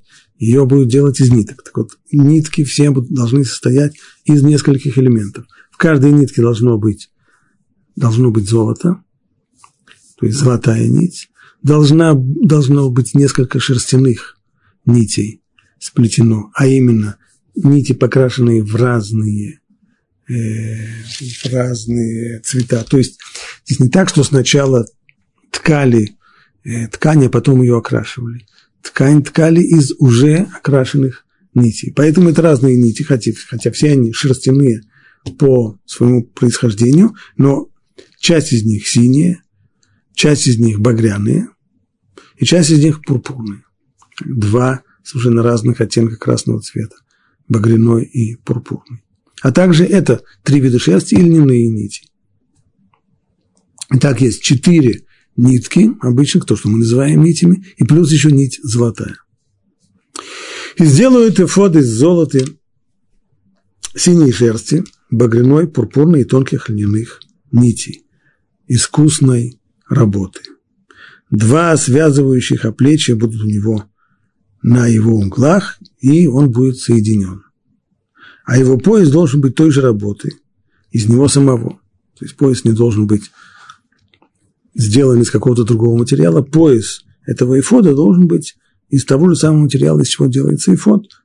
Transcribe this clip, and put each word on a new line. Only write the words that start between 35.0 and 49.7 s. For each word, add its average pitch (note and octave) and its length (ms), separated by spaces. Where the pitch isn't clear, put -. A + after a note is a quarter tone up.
по B2 480
своему A#2+ 380
происхождению, A#2+ 880
но C#3 320
часть D3+ 340
из A2+ 100
них A2 240
синие, C#3+ 560
часть D3 320
из A#2+ 100
них A2 220
багряные, A2+ 720
и - 80
часть E3 260
из D3 120
них D#3 200
пурпурные. A#2 600
Два B2 560
совершенно A#2 400
разных A#2 360
оттенка A2+ 360
красного A#2 460
цвета, - 340
багряной A2+ 580
и A#2 320
пурпурный. - 680
А C3+ 80
также F3+ 340